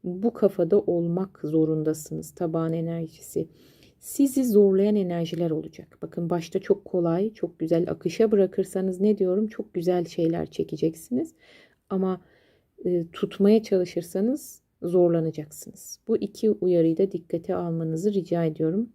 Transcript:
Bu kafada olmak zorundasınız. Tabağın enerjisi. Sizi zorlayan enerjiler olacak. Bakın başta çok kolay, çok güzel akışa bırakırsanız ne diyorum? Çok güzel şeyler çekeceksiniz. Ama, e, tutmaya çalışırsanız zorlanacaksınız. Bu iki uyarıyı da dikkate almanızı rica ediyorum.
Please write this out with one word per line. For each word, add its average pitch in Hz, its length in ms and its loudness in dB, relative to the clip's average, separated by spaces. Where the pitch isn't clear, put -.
Bu 190 300 -4
kafada 190 460 2
olmak 175 640 -2
zorundasınız. 156 880 -2
Tabağın 165 420 -2
enerjisi. 165 760 -6
Sizi 269 460 0
zorlayan 202 500 6
enerjiler 170 560 -2
olacak. - 500 -8
Bakın 165 280 -6
başta 175 300 -2
çok 190 260 -2
kolay, 180 480 0
çok - 260 -8
güzel 165 320 0
akışa 185 400 0
bırakırsanız 190 720 0
ne 208 160 4
diyorum? 196 300 0
Çok - 260 -12
güzel 175 320 0
şeyler 165 400 -2
çekeceksiniz. 165 880 -4
Ama, 190 320 -2
e, 175 280 0
tutmaya 208 500 4
çalışırsanız 190 1000 -4
zorlanacaksınız. 170 1300 -2
Bu 220 100 0
iki 208 340 -2
uyarıyı 170 460 2
da 196 140 2
dikkate 175 440 -6
almanızı 165 580 -2
rica 170 300 0
ediyorum. 160 520 -2